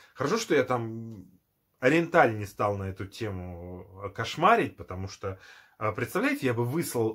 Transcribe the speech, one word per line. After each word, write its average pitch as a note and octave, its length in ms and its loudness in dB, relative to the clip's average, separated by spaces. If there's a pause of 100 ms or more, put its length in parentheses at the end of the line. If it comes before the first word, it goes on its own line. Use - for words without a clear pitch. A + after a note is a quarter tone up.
(140)
хорошо, C#3 240 0
что A3 180 -2
я C3 80 6
там A2+ 600 -4 (540)
ориенталь D3+ 580 6
не G#2 80 -4
стал G#2 320 0
на G2 120 -4
эту F#2+ 180 -8
тему, F2+ 800 -8 (160)
э, G2+ 60 -8
кошмарить, D#3 680 2
потому F#2 300 -8
что, F#2+ 320 -10 (400)
э, A2 140 0
представляете, G#3+ 520 -2
я B2 80 2
бы A#2+ 120 0
выслал A#2+ 500 0